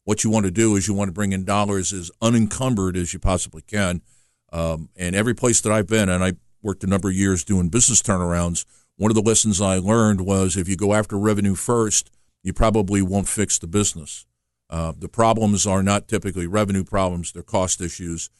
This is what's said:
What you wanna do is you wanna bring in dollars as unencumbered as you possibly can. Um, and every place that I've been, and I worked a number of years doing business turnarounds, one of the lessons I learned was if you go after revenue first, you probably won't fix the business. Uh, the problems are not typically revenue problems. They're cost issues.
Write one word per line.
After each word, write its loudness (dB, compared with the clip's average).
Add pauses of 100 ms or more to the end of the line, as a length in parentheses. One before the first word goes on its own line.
What -2
you 0
wanna 2
do 4
is 0
you -2
wanna -2
bring -2
in -4
dollars -2
as -10 (120)
unencumbered 2
as -4
you -10
possibly -2
can. -2 (520)
Um, -4
and -4
every 0
place 2
that 0
I've 0
been, 2
and 0
I 0 (280)
worked -6
a -2
number 0
of -2
years 2
doing 0
business 2
turnarounds, -2 (320)
one 2
of 4
the 2
lessons 2
I 2
learned 4
was 0
if -2
you -2
go 2
after 0
revenue 2
first, -2 (320)
you -6
probably 2
won't 0
fix -2
the -10
business. -4 (440)
Uh, -4
the -12
problems 2
are 2
not 0
typically -4
revenue 0
problems. -4
They're -14
cost -2
issues. -8